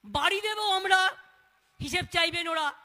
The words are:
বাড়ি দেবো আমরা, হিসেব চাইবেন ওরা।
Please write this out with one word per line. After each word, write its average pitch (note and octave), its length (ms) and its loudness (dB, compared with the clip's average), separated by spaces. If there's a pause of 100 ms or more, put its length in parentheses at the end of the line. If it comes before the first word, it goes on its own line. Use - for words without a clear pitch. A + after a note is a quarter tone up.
বাড়ি E4 360 0
দেবো G#4+ 300 -4
আমরা, F#4+ 460 2 (640)
হিসেব F4 320 -2
চাইবেন E4+ 360 0
ওরা। D#4+ 240 -2 (120)